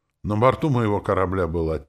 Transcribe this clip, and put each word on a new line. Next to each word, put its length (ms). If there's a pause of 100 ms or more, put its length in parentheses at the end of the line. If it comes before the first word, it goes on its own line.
(240)
на 120
борту 340
моего 300
корабля 480
была 420